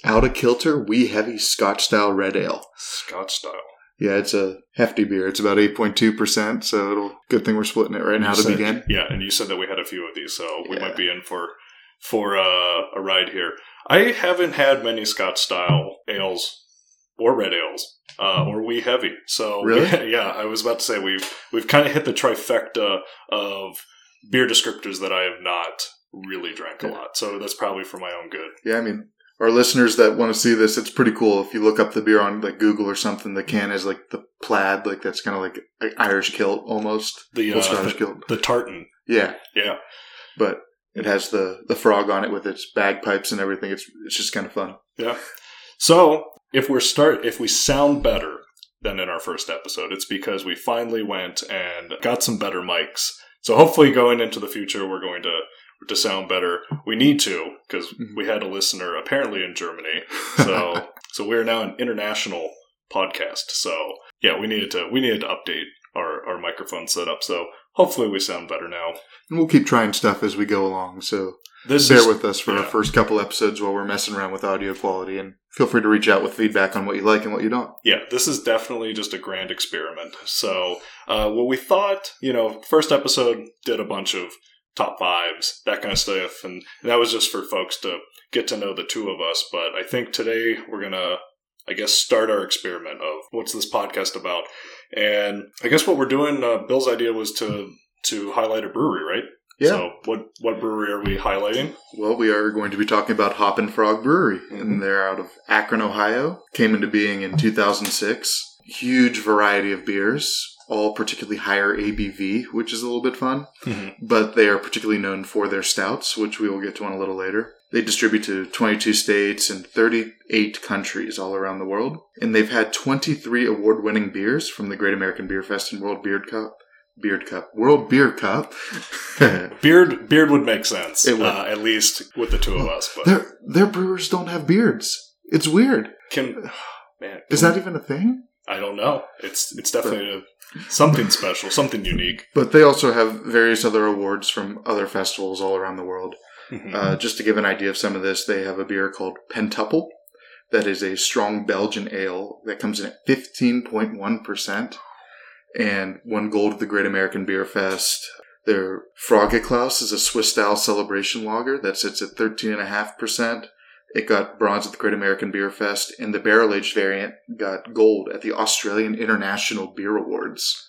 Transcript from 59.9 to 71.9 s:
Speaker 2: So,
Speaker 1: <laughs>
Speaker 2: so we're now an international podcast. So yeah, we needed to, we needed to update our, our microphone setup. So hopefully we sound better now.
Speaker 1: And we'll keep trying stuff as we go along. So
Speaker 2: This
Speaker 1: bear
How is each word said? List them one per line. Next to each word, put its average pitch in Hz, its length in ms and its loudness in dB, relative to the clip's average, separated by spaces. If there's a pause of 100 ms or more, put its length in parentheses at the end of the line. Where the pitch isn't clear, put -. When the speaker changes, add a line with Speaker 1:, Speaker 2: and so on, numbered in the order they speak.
Speaker 2:
So, 87 520 2 (120)
Speaker 1:
<laughs> - 120 -20
Speaker 2:
so 104 140 -8
we're 113 180 0
now 113 180 0
an 95 160 -8
international 104 720 -4 (420)
podcast. 95 580 -4
So 80 440 -4 (260)
yeah, 92 180 0
we 107 80 -4
needed 107 260 -2
to, 87 200 -4
we 127 80 2
needed 117 220 0
to - 60 -6
update 82 360 -6 (300)
our, 80 320 -6
our 90 120 -6
microphone 85 500 -10
setup. - 340 -4
So 87 240 -4 (280)
hopefully 123 340 4
we 98 120 -2
sound 87 280 -6
better 85 200 -8
now. 85 260 -8 (360)
Speaker 1:
And 160 80 -2
we'll 160 100 4
keep 147 180 6
trying 113 260 2
stuff 101 300 0
as 98 140 0
we 104 80 0
go 101 220 0
along. 92 360 -6
So 95 320 -4 (320)
Speaker 2:
This 143 220 6
Speaker 1:
bear 131 100 12